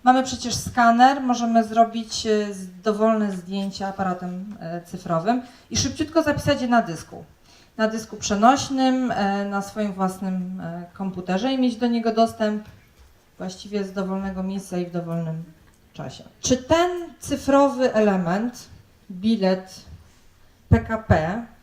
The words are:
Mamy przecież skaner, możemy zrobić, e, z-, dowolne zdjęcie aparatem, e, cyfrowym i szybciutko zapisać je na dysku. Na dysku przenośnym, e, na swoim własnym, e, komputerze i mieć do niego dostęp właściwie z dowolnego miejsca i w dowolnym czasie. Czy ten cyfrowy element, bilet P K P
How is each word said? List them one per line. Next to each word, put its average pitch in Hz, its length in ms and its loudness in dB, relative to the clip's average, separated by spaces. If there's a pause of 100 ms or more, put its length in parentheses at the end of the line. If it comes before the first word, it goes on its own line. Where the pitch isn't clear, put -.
Mamy 254 200 4
przecież 247 320 -6
skaner, 247 640 4
możemy 233 420 2
zrobić, 226 600 0
e, 208 280 0
z-, 185 280 -14
dowolne 214 500 2
zdjęcie 196 560 -6
aparatem, 185 720 -6
e, 170 220 -10
cyfrowym 180 600 -2 (280)
i - 80 -4
szybciutko 311 460 0
zapisać 285 380 0
je 247 60 -2
na 233 140 6
dysku. 165 420 -10 (540)
Na 220 100 0
dysku 220 300 -8
przenośnym, 254 920 2
e, 202 340 0
na 202 160 -4
swoim 208 320 -6
własnym, 185 680 -4
e, 170 220 -10 (100)
komputerze 190 600 -2
i 262 60 -2
mieć 247 160 2
do 240 120 -2
niego 226 260 0
dostęp 214 500 0 (760)
właściwie 196 460 -8
z 185 100 -8
dowolnego 190 500 -4
miejsca 190 340 -6
i 180 80 -2
w 170 60 -12
dowolnym 165 520 -4 (500)
czasie. - 300 -12 (160)
Czy 254 180 0
ten 339 340 2 (280)
cyfrowy 269 720 2
element, 202 760 0 (440)
bilet 190 720 0 (880)
P 226 100 8
K 226 180 -4
P 190 480 0 (180)